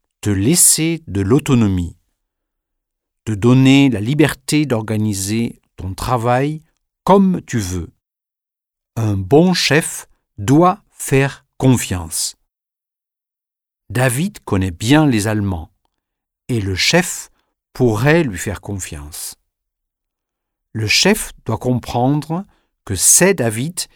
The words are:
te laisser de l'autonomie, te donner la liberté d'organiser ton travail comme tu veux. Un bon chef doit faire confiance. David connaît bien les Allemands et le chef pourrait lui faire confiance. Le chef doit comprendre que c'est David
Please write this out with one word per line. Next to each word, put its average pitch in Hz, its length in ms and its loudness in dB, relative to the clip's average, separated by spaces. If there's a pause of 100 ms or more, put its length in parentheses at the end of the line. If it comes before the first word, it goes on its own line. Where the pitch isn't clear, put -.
(200)
te - 80 -4
laisser 156 800 0
de 98 160 -4
l'autonomie, 104 720 0 (1300)
te 110 80 -6
donner 131 560 4
la 107 140 -2
liberté 151 640 0
d'organiser 107 960 -4 (140)
ton 92 180 -10
travail 127 680 -2 (440)
comme 190 420 4
tu 120 120 -4
veux. 90 300 -4 (1080)
Un 107 200 -2
bon 143 380 4
chef - 540 -2 (280)
doit 156 540 2
faire - 560 -4 (100)
confiance. 95 800 -2 (1500)
David 131 560 -2
connaît 92 280 -2
bien 143 340 2
les 110 200 0
Allemands 101 460 -4 (760)
et 117 120 -2
le 95 140 -4
chef - 560 -2 (420)
pourrait 135 520 2
lui 101 120 -6
faire 92 240 -8
confiance. 80 760 -12 (1400)
Le 107 120 -4
chef - 460 0 (140)
doit 113 100 -4
comprendre 135 880 -2 (400)
que 101 100 -6
c'est 180 380 2
David 123 480 -4 (160)